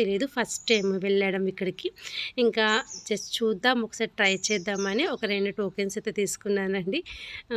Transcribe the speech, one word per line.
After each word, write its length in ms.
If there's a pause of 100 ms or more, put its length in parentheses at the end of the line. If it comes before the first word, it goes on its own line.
తెలియదు, 340
ఫస్ట్ 360
టైమ్ 200 (140)
వెళ్ళడం 480
ఇక్కడికి. 360 (540)
ఇంకా 240 (420)
just 280
చూద్దాం, 400 (100)
ఒకసారి 320
ట్రై 120 (180)
చేద్దామని 560 (100)
ఒక 180
రెండు 180 (100)
టోకెన్స్ 380
అయితే 200
తీసుకున్నానండి. 800 (520)
ఆ, 40